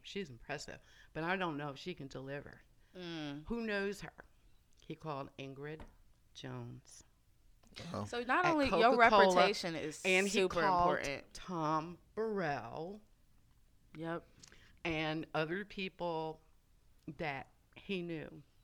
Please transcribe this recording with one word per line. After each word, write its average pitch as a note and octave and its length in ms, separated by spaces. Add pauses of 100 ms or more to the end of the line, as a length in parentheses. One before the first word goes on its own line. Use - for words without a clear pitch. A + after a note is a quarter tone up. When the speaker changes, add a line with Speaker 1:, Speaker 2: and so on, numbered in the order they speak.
Speaker 1:
She's F#3+ 260
impressive, C#3+ 500 (340)
but D#3+ 120
I F3+ 100
don't F3 220
know D3 140
if C3+ 60
she F3+ 160
can C#3 140
deliver." C3+ 540 (360)
Speaker 2:
Mm. D#3 500
Speaker 1:
Who A#3 140
knows G3+ 380
her? - 140 (720)
He - 100
called C#3 420
Ingrid C#3 440 (520)
Jones. B2 680 (920)
Speaker 3:
Wow. G3+ 120
Speaker 2:
So A#3+ 180
not D4 220
Speaker 1:
At E4+ 80
Speaker 2:
only D4 160
your G3 260
Speaker 1:
Coca-Cola, G#3 400
Speaker 2:
reputation F3+ 400
is D3+ 280
Speaker 1:
and F#3+ 240
he G#3 140
Speaker 2:
super F3 200
Speaker 1:
called F3 360
Speaker 2:
important. C#3 260 (100)
Speaker 1:
Tom D#3+ 640 (180)
Burrell. E3+ 840 (960)
Speaker 2:
Yep. E3 260 (640)
Speaker 1:
And D#3 500
other D#3+ 300
people E3+ 760 (760)
that C#3+ 300 (280)
he F#3+ 260
knew. D#3+ 400 (220)